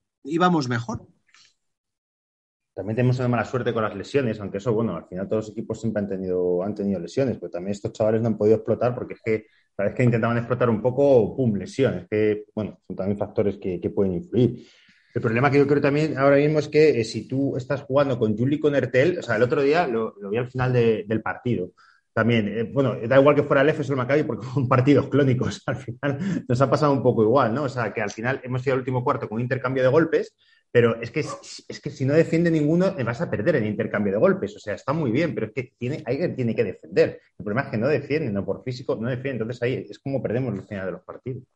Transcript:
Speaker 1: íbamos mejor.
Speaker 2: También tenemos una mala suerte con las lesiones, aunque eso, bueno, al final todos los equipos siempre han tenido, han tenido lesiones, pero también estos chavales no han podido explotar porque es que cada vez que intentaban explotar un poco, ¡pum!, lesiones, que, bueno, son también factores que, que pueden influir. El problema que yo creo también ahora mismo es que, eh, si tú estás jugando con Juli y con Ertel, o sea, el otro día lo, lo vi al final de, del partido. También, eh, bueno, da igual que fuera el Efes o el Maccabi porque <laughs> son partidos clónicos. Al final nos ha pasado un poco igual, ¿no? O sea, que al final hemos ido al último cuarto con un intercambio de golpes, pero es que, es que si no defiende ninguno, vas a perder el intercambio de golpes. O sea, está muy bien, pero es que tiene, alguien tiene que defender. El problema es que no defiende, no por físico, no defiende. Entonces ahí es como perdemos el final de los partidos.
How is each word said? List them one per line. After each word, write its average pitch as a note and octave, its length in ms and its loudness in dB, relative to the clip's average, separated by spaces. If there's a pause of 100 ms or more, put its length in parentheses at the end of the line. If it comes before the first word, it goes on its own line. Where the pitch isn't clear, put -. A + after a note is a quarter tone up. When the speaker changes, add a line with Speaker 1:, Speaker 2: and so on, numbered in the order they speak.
(240)
Speaker 1:
íbamos D#3+ 440 2
mejor. - 400 -6 (1700)
Speaker 2:
También G2+ 200 -6
tenemos B2 240 2
una B2 80 -2
mala A#2+ 180 0
suerte A#2+ 280 -2
con A2 100 0
las G2+ 120 -4
lesiones, G#2+ 440 -2
aunque G2 180 -8
eso, A2+ 160 -2
bueno, G#2+ 240 0
al D#2 100 -12
final F#2 220 -8
todos A2 160 -2
los G#2+ 60 -12
equipos A2 280 -8
siempre G#2 220 -4
han G2 80 -4
tenido, F2+ 540 -2
han G2+ 120 -4
tenido G2+ 240 -2
lesiones, A2 400 -2
pero F2 100 -12
también F2+ 220 -6
estos G#2 220 -6
chavales A2 280 2
no A#2 60 0
han G#2+ 100 0
podido G#2+ 200 4
explotar A#2 360 0
porque G#2 200 -10
es - 100 -16
que A2 220 -2 (300)
cada G2+ 140 0
vez - 80 -6
que C3 60 2
intentaban A#2 340 2
explotar A#2+ 320 0
un G#2 120 0
poco, B2+ 540 4
¡pum!, A#2 200 0
lesiones, F#2 540 -2
que, G#2+ 440 0
bueno, G2+ 320 -6
son F#2 100 -12
también F#2+ 220 -2
factores G2+ 400 -2
que, F2+ 220 -6
que G#2 100 -4
pueden F#2+ 240 0
influir. - 540 0 (460)
El B2+ 80 -2
problema B2+ 300 2
que C#3 80 4
yo C#3 80 4
creo D3 140 2
también C#3+ 360 0
ahora C#3 200 6
mismo D3+ 220 2
es - 100 -2
que, D3 320 4
eh, - 20 -2
si A2 240 -6
tú C3+ 280 -2
estás C3 280 -6
jugando C3+ 340 2
con G#2+ 180 0
Juli B2+ 200 0
y D3 40 -4
con D3 160 2
Ertel, B2+ 440 2
o - 20 -6
sea, A2+ 140 -2
el A2 80 2
otro C#3+ 180 2
día D#3 260 2
lo, A2+ 320 -4
lo G2+ 100 -12
vi G#2+ 80 -2
al B2 120 -4
final B2+ 240 -2
de, A2+ 340 2
del G#2+ 140 0
partido. F#2 500 -4 (400)
También, A2+ 360 2
eh, A2 160 -4
bueno, A#2+ 320 0 (120)
da C3+ 120 8
igual C#3 160 8
que C#3+ 80 4
fuera C#3+ 180 2
el D3+ 80 6
Efes D3+ 200 -2
o C#3 40 -2
el C3+ 40 0
Maccabi C3+ 260 0
porque A#2+ 220 -6
<laughs> - 80 -12
son C3 140 0
partidos C3 420 4
clónicos. B2+ 580 0
Al C#3 80 -2
final C#3+ 720 -6
nos B2 140 0
ha C3+ 80 6
pasado D3 240 4
un B2 100 0
poco A#2 200 4
igual, A#2 300 4
¿no? C#3+ 100 -2
O C3 60 -4
sea, A2+ 240 -4
que A#2 80 -4
al G#2 100 -2
final B2+ 320 -4
hemos B2+ 220 -6
ido C3+ 80 2
al C3 60 0
último B2+ 240 -4
cuarto B2 260 -2
con G#2+ 60 -8
un A#2 60 -2
intercambio B2+ 420 -2
de C3 60 4
golpes, D#3+ 460 2 (360)
pero A#2 280 4
es A#2+ 120 -10
que, - 80 -4
es - 600 -10
que D3+ 120 -10
si - 140 -6
no C#3 100 2
defiende E3 340 4
ninguno, D#3+ 460 2 (100)
vas B2 160 -4
a E3+ 80 -4
perder C3+ 280 0
el G#2+ 100 0
intercambio G#2 460 -2
de G#2 60 0
golpes. F3+ 360 2
O G2 40 -18
sea, G#2 140 -8
está C3 200 -6
muy D3+ 180 -2
bien, D3 240 0
pero A2+ 120 -4
es - 60 -18
que B2 240 -10
tiene, C3 300 -6
alguien C#3 280 -4
tiene A2+ 200 -2
que A#2+ 80 0
defender. - 580 0 (160)
El - 80 -16
problema G#2 220 -2
es - 40 -12
que A#2+ 60 -4
no A2+ 100 0
defiende, C#3+ 440 -2
no G2 120 -4
por F2 200 -8
físico, C3 320 -6
no A2+ 140 -6
defiende. B2+ 340 -6
Entonces A#2 180 -8
ahí A#2+ 260 -4
es - 120 -18
como C3+ 220 -4
perdemos A2 340 -2
el F#2+ 80 -8
final F#2+ 240 -8
de F2 60 -4
los E2+ 100 -14
partidos. A#2+ 400 -12 (120)